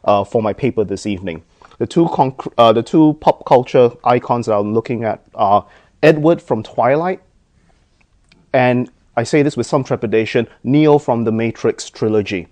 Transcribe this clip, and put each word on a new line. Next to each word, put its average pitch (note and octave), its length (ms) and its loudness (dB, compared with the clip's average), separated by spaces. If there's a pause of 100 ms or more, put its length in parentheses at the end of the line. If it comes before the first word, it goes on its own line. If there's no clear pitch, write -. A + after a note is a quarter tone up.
uh, G2+ 200 2
for A2+ 180 -2
my G#2+ 100 -2
paper A2 300 -4
this F#2+ 240 -6
evening. F#2 380 -8 (340)
The A#2 80 -4
two E3+ 200 0
conc-, C3+ 520 -4
uh, A#2 140 6
the A2+ 100 2
two D#3 380 2
pop - 260 -2
culture B2+ 460 2 (100)
icons B2 440 -2
that A2 100 0
I'm G#2 180 -2
looking A2+ 300 -4
at G#2 200 -6 (100)
are G#2 320 0 (360)
Edward D#3 400 2
from A2 220 -4
Twilight, D3 560 -2 (1300)
and B2 380 0 (260)
I A#2 60 0
say D3 200 0
this C#3+ 140 -2
with A#2+ 100 -4
some C#3 180 -2
trepidation, A2+ 640 -2 (160)
Neo D3 340 4
from A#2 260 -2
the A2 80 -2
Matrix A2+ 580 -4
trilogy. G#2+ 600 -4